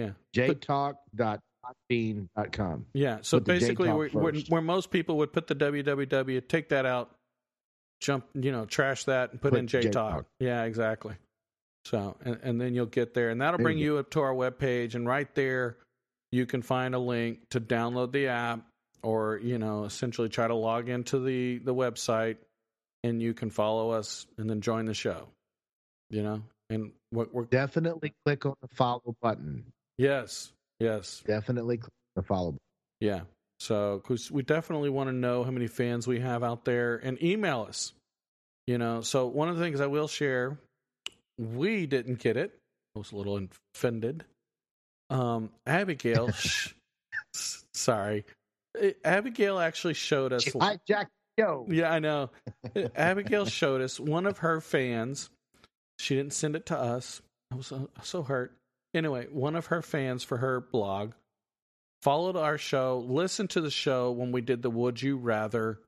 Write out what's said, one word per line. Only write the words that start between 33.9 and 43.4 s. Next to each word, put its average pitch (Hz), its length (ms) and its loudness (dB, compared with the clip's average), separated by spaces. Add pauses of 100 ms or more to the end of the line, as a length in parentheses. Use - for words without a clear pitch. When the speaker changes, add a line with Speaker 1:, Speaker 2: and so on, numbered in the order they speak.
Speaker 1:
'cause 120 260 -4
we 143 120 0
definitely 151 480 0
wanna 135 220 0
know 123 320 0
how 131 60 -2
many 123 160 0
fans 120 400 -2
we 120 140 2
have 123 240 -2
out 120 220 -4
there, 120 320 2
and 127 240 -4
email 170 440 0
us, - 280 -8 (720)
you 123 100 0
know? 117 240 0
So 127 280 2
one 147 200 0
of 175 80 -2
the 170 80 0
things 147 160 -2
I 143 60 2
will 151 220 0
share, 135 500 0 (800)
we 151 480 -2
didn't 127 320 0
get 113 180 2
it. 175 160 -2 (420)
I 107 40 -8
was 101 140 -12
a 107 40 -10
little 101 320 -2 (260)